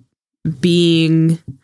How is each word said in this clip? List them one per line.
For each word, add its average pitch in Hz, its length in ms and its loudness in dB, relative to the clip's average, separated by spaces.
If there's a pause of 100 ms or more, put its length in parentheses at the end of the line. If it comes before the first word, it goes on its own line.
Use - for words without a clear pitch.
(600)
being 165 800 2 (260)